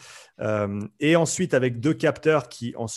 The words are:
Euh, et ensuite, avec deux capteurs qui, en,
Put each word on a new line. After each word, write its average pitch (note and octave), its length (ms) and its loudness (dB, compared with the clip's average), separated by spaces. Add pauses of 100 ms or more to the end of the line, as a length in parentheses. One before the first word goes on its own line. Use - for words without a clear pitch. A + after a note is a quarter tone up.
(400)
Euh, G#2 400 -2 (200)
et D#3 160 4
ensuite, E3+ 360 0
avec B2 280 2
deux D3+ 140 2
capteurs D#3 540 0
qui, - 280 -10
en, A#2 100 -6 (100)